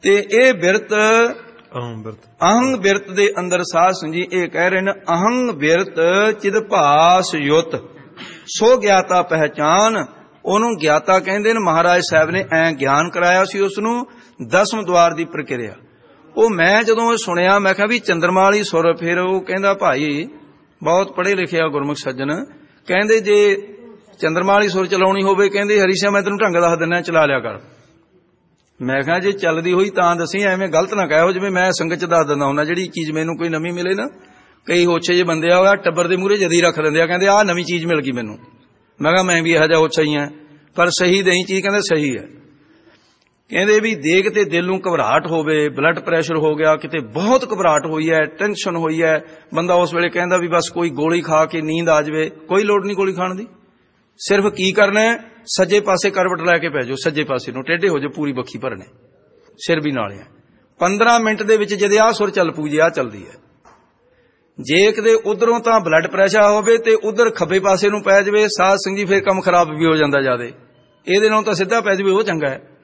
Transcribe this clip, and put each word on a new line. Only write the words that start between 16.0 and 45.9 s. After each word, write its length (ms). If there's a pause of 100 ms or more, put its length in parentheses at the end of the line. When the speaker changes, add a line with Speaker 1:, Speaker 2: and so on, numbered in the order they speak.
Speaker 1:
ਉਹ 140
ਮੈਂ 320
ਜਦੋਂ 300
ਇਹ 40
ਸੁਣਿਆ, 420
ਮੈਂ 160
ਕਿਹਾ 120
ਵੀ 120
ਚੰਦਰਮਾ 440
ਵਾਲੀ 200
ਸੁਰ। 340
ਫਿਰ 220
ਉਹ 220
ਕਹਿੰਦਾ, 340
"ਭਾਈ, 540 (540)
ਬਹੁਤ 300
ਪੜ੍ਹੇ 220
ਲਿਖੇ 260
ਆ 80
ਗੁਰਮੁਖ 280
ਸੱਜਣ," 480 (420)
ਕਹਿੰਦੇ, 340
"ਜੇ 360 (640)
ਚੰਦਰਮਾ 320
ਵਾਲੀ 160
ਸੁਰ 180
ਚਲਾਉਣੀ 360
ਹੋਵੇ," 260
ਕਹਿੰਦੇ, 320
"ਹਰੀ 120
ਸਿਆ, 180
ਮੈਂ 120
ਤੈਨੂੰ 160
ਢੰਗ 160
ਦੱਸ 240
ਦਿੰਦਾ, 220
ਚਲਾ 260
ਲਿਆ 140
ਕਰ।" 380 (1040)
ਮੈਂ 200
ਕਿਹਾ, 160
"ਜੇ 140
ਚੱਲਦੀ 400
ਹੋਈ 180
ਤਾਂ 260
ਦੱਸੀ, 260
ਐਵੇਂ 260
ਗਲਤ 260
ਨਾ 120
ਕਹਿਓ 260
ਜਿਵੇਂ 180
ਮੈਂ 200
ਸੰਗਤ 240
'ਚ 100
ਦੱਸ 220
ਦਿੰਦਾ 200
ਹੁੰਦਾ, 180
ਜਿਹੜੀ 220
ਚੀਜ਼ 260
ਮੈਨੂੰ 240
ਕੋਈ 120
ਨਵੀਂ 240
ਮਿਲੇ 220
ਨਾ।" 140 (580)
ਕਈ 180
ਹੋਛੇ 300
ਜਿਹੇ 100
ਬੰਦੇ 260
ਆ, 80
ਉਹ 180
ਟੱਬਰ 300
ਦੇ 100
ਮੂਹਰੇ 200
ਜਦੀ 240
ਰੱਖ 200
ਦਿੰਦੇ 200
ਆ, 60
ਕਹਿੰਦੇ, 200
"ਆਹ 180
ਨਵੀਂ 200
ਚੀਜ਼ 220
ਮਿਲ 140
ਗਈ 120
ਮੈਨੂੰ।" 260 (600)
ਮੈਂ 120
ਕਿਹਾ, 100
"ਮੈਂ 200
ਵੀ 100
ਇਹੋ 140
ਜਿਹਾ 120
ਹੋਛਾ 240
ਹੀ 140
ਹਾਂ, 140 (460)
ਪਰ 140
ਸਹੀ 320
ਦਈ 260
ਚੀਜ਼।" 140
ਕਹਿੰਦੇ, 180
"ਸਹੀ 380
ਹੈ।" 100 (1200)
ਕਹਿੰਦੇ 300
ਵੀ 140
ਦੇਖ 360
ਤੇ 140
ਦਿਲ 220
ਨੂੰ 220
ਘਬਰਾਹਟ 380
ਹੋਵੇ, 420
ਬਲੱਡ 300